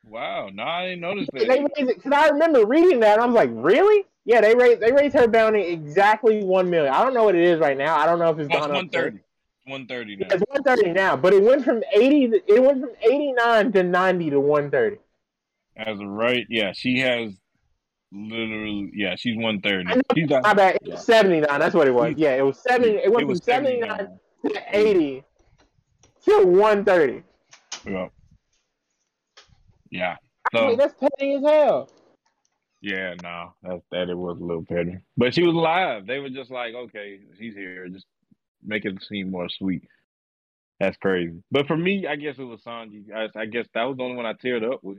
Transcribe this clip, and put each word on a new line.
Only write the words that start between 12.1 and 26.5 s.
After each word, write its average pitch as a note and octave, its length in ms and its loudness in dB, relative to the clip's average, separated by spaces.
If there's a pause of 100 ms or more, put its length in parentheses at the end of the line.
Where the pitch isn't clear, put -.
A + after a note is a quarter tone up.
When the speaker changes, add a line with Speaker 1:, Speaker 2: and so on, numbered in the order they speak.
Speaker 2:
it G#3+ 140 6
went C4+ 200 4
from B3+ 100 -10 (100)
eighty-nine A#3 680 2
to F#3+ 120 2
ninety F3+ 460 0
to C#3+ 100 2
one C#3+ 300 0
thirty. A2+ 280 0 (800)
Speaker 1:
As A2 220 -10
of G2+ 80 -12
right, A#2 420 -2
yeah, G#2+ 240 -2
she B2+ 260 -4
has A#2+ 340 -2 (800)
literally, G#2+ 840 -10
yeah, F#2+ 220 -6
she's A2+ 220 -6
one A2 240 -4
thirty. F#2+ 280 -4
Speaker 2:
I B3 60 -2
know, B3+ 60 2 (140)
Speaker 1:
She's D#3 120 -2
got C3+ 160 0
Speaker 2:
my G#3 100 4
bad. F#3+ 220 4
It - 80 -2
Speaker 1:
yeah. - 120 -14
Speaker 2:
was - 100 -14
seventy-nine. E3 540 4
That's E3 140 0
what D#3 140 4
it C3 40 4
was. A#2 260 2
Speaker 1:
Yeah. D3+ 140 2
Speaker 2:
Yeah, B2+ 60 2
it C3+ 40 0
was C#3 180 0
seventy. B3 340 2
Speaker 1:
Yeah, G3+ 120 -2
Speaker 2:
It G3 60 4
went A#3 100 2
Speaker 1:
it - 40 -2
Speaker 2:
from - 40 -4
Speaker 1:
was F3 140 -4
Speaker 2:
seventy-nine B3 460 -2 (540)
Speaker 1:
seventy-nine. G#3+ 100 -4
Speaker 2:
to - 240 -6
eighty F#3 460 2 (1000)
to G4 200 6
one G3+ 400 4